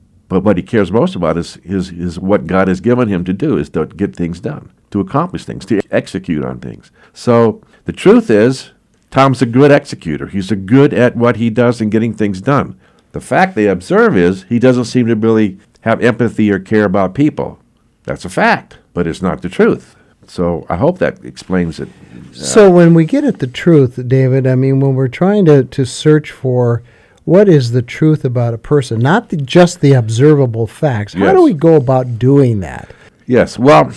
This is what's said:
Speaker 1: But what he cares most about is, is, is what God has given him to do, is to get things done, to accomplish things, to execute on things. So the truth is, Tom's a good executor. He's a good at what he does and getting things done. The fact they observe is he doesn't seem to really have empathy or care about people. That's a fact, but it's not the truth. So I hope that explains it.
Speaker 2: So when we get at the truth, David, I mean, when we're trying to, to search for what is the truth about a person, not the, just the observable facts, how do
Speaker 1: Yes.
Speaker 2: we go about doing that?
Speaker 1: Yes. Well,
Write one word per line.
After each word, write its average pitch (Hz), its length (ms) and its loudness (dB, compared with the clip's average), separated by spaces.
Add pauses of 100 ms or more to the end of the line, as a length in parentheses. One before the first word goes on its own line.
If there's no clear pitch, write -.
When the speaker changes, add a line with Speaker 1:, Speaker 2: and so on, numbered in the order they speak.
(280)
Speaker 1:
But 92 160 -2
what 101 140 2
he 85 60 -6
cares 101 280 -2
most 165 240 0
about 85 240 -2
is, - 180 -10
is, 92 340 -6
is 87 280 -8
what 95 260 -2
God 95 220 0
has 92 140 -2
given 120 260 0
him 90 180 -4
to 92 80 -4
do, 120 240 -2
is 73 120 -4
to 80 180 -6
get 92 280 -6
things 87 240 -6
done, - 320 -14 (200)
to 101 80 -4
accomplish 139 460 -4
things, - 200 -14
to 101 240 -2
execute 92 560 -6
on 64 140 -10
things. 58 320 -18 (220)
So 117 500 0 (220)
the - 80 -8
truth 226 360 2
is, 117 420 0 (380)
Tom's 135 320 0
a 123 60 0
good 135 240 4
executor. 78 560 -4
He's 95 240 -6
a 110 40 -2
good 117 380 2
at 120 220 0
what 117 220 0
he 117 120 -2
does 120 320 0
and 107 100 -2
getting 110 220 -2
things 101 280 -4
done. 135 380 -4 (320)
The - 100 -12
fact 185 340 -2
they 107 100 0
observe 160 500 0
is 92 280 0
he 117 160 -2
doesn't 123 260 2
seem 120 220 -2
to 113 80 0
really 110 420 0 (240)
have 113 220 -2
empathy 120 480 0
or 95 80 0
care 107 260 0
about 95 300 -2
people. 143 420 -4 (460)
That's - 200 -10
a 90 60 -12
fact, - 480 -4 (160)
but 87 140 -4
it's 82 160 -8
not 82 180 -4
the 90 80 -8
truth. 202 460 -2 (320)
So 85 420 -4
I 85 80 -4
hope 165 220 -2
that - 240 -4
explains 87 560 -6
it. - 100 -12 (440)
Speaker 2:
So 196 360 4
when 175 240 6
we 165 120 4
get 277 180 -2
at 269 160 -2
the 131 80 -6
truth, 135 600 0
David, 131 400 0
I 131 80 0
mean, 135 240 0
when 139 160 0
we're 135 120 -2
trying 196 380 0
to, 143 180 6
to 131 220 -4
search 151 460 0
for 123 520 -2 (400)
what 196 240 4
is 135 240 2
the 123 100 0
truth 156 440 -2
about 120 280 -2
a 113 40 -10
person, 127 420 -2
not 165 300 0
the, 175 80 -6
just 170 440 2
the 139 120 4
observable 120 720 2
facts, 107 460 -6
how 190 180 0
do 381 80 4
Speaker 1:
Yes. 339 60 6
Speaker 2:
we 262 80 2
go 160 220 4
about 127 440 0
doing 127 420 2
that? 65 300 -12 (340)
Speaker 1:
Yes. 117 320 0
Well, 135 400 4